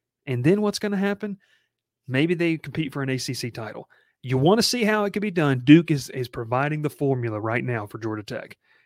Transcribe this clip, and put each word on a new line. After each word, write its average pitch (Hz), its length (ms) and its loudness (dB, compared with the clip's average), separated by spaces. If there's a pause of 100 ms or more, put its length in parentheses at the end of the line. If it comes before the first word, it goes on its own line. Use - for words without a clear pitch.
(260)
And 123 160 -2
then 190 200 4
what's 208 160 -2
gonna 208 180 -2
happen? 202 420 -2 (720)
Maybe 147 260 2
they 165 220 0
compete 151 360 -6
for 143 100 -6
an 135 80 -4
A 131 80 -2
C 123 160 -6
C 120 160 -6
title. 110 380 -12 (340)
You 131 160 0
wanna 185 240 6
see 247 220 0
how 214 200 2
it 202 80 -2
can 208 80 -4
be 208 100 -2
done. 147 340 2
Duke 160 260 8
is, 143 200 -2
is 127 180 -8
providing 135 540 -4
the 147 80 -4
formula 120 500 -2
right 113 240 -2
now 117 220 -4
for 110 120 -16
Georgia 107 240 -6
Tech. - 340 -12 (300)